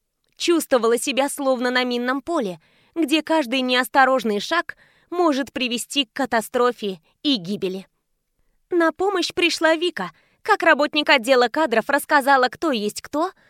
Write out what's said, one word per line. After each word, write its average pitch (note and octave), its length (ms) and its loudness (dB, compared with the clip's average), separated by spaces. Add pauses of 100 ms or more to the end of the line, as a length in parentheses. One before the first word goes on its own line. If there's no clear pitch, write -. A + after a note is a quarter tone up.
(360)
Чувствовала B3+ 640 0
себя C4+ 300 -2
словно C4 420 -2
на B3+ 140 0
минном B3 380 -4
поле, A3+ 380 -4 (340)
где D#4 280 0
каждый C4+ 400 0
неосторожный B3+ 760 2
шаг - 360 -4 (340)
может D4+ 420 0
привести B3+ 520 -4
к - 80 -20
катастрофе A#3+ 880 -2 (220)
и C#4+ 140 0
гибели. F#3+ 500 -6 (840)
На E4+ 220 2
помощь F#4 400 -2
пришла E4 420 0
Вика. D#4+ 380 -6 (300)
Как - 200 0
работник D4 480 2
отдела B3 380 4
кадров A#3 420 0
рассказала, C4+ 580 4
кто D#4+ 220 -4
есть G#3 320 -4
кто, E4 300 -4 (180)